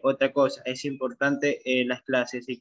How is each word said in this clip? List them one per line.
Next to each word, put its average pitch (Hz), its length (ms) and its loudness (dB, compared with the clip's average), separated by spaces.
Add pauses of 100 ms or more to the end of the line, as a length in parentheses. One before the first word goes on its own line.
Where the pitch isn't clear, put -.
otra 135 280 2
cosa, 135 320 2
es 131 200 -6
importante, 139 800 0
eh, 127 200 2
las 123 180 -4
clases. 123 420 -2
Si 127 160 -6